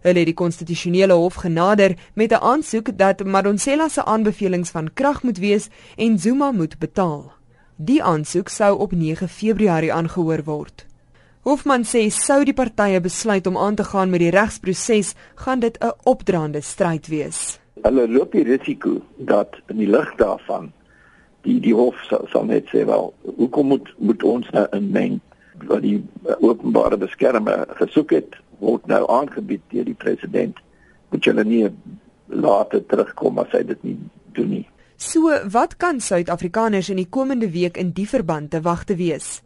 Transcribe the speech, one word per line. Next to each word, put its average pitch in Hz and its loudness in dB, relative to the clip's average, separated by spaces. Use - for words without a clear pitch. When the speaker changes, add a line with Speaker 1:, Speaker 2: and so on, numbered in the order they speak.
Speaker 1:
Hulle 180 4
het 170 4
die 165 0
konstitusionele 175 0
hof 175 4
genader 185 2
met 226 0
'n 226 4
aansoek 233 0
dat 190 2
Madonsela 202 0
se - -4
aanbevelings 202 0
van 160 -6
krag 269 0
moet 233 -2
wees 202 0
en 226 2
Zuma 262 2
moet 165 -4
betaal. 151 -4
Die 214 2
aansoek 160 0
sou 202 2
op - -2
nege 165 -2
Februarie 196 2
aangehoor 160 -2
word. - -10
Hofman 262 2
sê 220 2
sou 285 2
die 277 2
partye 208 2
besluit 190 -2
om 185 0
aan 208 0
te 202 -2
gaan 190 0
met 175 2
die 170 4
regsproses, 202 0
gaan 262 -4
dit 226 -2
'n 233 -2
opdraande 165 0
stryd 165 -2
wees. - -6
Speaker 2:
Hulle 120 4
loop 127 2
die 185 4
risiko 120 0
dat - 0
in 104 -10
die 107 0
lig 127 2
daarvan 98 -2
die, 123 2
die 113 2
hof 120 4
sal, - -2
sal - 0
net 113 0
sê, - 0
"Wel, - 0
hoekom 139 2
moet, - 0
moet 104 0
ons 117 0
nou 104 2
inmeng?" 101 -2
Wat - 0
die, 208 0
eh, - -2
openbare 110 2
beskermer 107 0
gesoek - -2
het, - 0
word - -2
nou 104 0
aangebied 113 -2
deur - -4
die - -6
president. - -4
Moet - -4
julle 113 2
nie 110 2
later - 0
terugkom - -2
as - -4
hy - 0
dit - -8
nie - -8
doen - -4
nie. - -6
Speaker 1:
So, - -2
wat 247 0
kan 339 -2
Suid-Afrikaners 190 -2
in 196 -4
die 185 -2
komende 262 -2
week 175 -2
in 180 -2
die 190 -6
verband 160 -2
te 160 -4
wag 170 -2
te 202 -2
wees? 165 -6